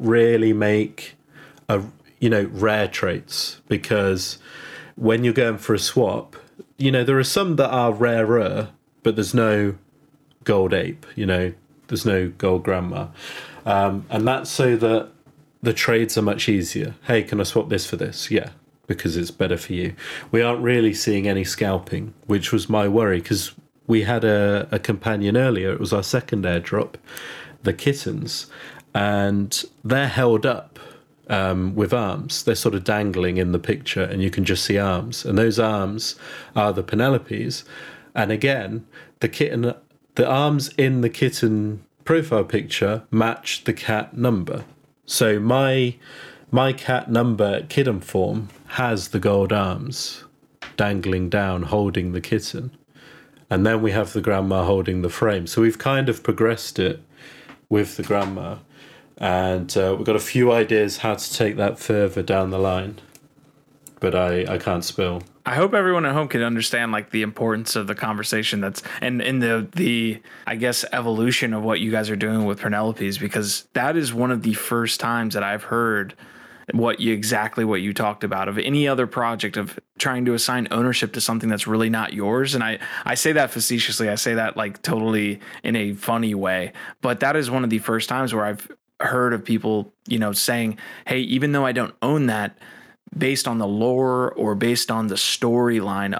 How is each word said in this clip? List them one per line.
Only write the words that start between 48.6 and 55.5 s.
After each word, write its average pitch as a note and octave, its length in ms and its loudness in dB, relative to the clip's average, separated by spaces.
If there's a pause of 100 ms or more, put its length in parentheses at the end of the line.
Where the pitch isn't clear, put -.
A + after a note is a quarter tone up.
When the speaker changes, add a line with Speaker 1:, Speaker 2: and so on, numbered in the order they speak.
Speaker 1:
has A#2 420 -2
the G#2+ 100 0
gold G2+ 320 2
arms G2 720 -4 (540)
dangling F#2 520 0
down, F#2+ 340 0
holding F#2+ 500 0
the F2+ 80 -4
kitten. - 500 -4 (800)
And F#2+ 160 2
then A2 160 2
we A2 100 2
have G2+ 220 0
the G#2 80 -2
grandma F#2+ 420 2
holding F#2 380 2
the F2 80 0
frame. G2 360 0
So - 160 0